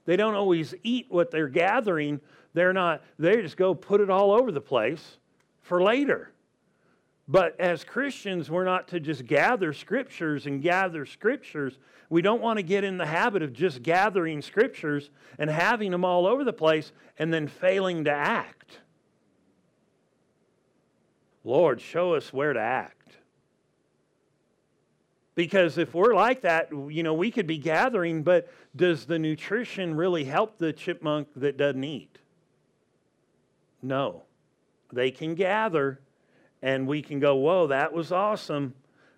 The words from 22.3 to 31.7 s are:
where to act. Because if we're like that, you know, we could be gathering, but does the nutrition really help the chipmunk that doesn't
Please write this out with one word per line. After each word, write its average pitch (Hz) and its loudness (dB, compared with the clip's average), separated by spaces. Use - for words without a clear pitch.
where 143 -2
to 117 -2
act. 113 -6
Because 175 2
if 160 -2
we're 208 4
like 233 2
that, 165 0
you 151 -6
know, 160 0
we 190 0
could 214 -4
be 160 -4
gathering, 170 0
but 175 2
does 151 0
the 165 -2
nutrition 170 -4
really 170 0
help 185 -2
the 160 -2
chipmunk 151 -4
that 135 -2
doesn't 135 0